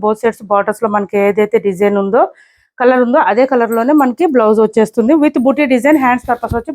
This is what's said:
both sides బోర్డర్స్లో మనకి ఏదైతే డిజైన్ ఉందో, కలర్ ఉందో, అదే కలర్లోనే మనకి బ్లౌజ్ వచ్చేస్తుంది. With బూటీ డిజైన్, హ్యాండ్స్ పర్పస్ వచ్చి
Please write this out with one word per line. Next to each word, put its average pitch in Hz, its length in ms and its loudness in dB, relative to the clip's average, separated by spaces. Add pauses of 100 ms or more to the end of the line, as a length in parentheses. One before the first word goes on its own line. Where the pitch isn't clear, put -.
both 214 180 -2
sides 220 300 -4
బోర్డర్స్లో 202 460 -2
మనకి 202 200 -4 (120)
ఏదైతే 214 360 0
డిజైన్ 202 380 -2
ఉందో, 208 180 0 (580)
కలర్ 247 260 2
ఉందో, 254 140 0 (100)
అదే 214 220 0
కలర్లోనే 233 500 0
మనకి 254 240 0 (100)
బ్లౌజ్ 220 300 2
వచ్చేస్తుంది. 220 560 0
With 302 240 0
బూటీ 277 260 0
డిజైన్, 269 320 2
హ్యాండ్స్ 247 260 0
పర్పస్ 233 280 -6
వచ్చి 233 180 -8